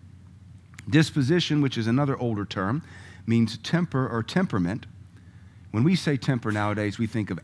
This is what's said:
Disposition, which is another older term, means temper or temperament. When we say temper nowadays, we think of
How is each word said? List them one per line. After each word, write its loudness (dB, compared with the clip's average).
Disposition, 4
which 0
is 0
another 0
older -2
term, -2
means 2
temper -2
or -2
temperament. -2
When 2
we 4
say 0
temper -2
nowadays, -2
we 0
think -2
of -6